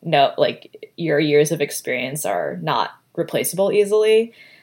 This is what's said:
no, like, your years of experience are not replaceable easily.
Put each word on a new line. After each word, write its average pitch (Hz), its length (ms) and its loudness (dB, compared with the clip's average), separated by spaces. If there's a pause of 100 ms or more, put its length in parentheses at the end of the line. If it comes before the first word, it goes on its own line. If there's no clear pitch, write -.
no, 143 360 2
like, - 580 -4
your 156 240 -2
years 151 320 4
of 156 80 -2
experience 131 640 -6
are 98 380 -4
not 131 280 -2 (260)
replaceable 175 520 -2
easily. 214 640 2 (320)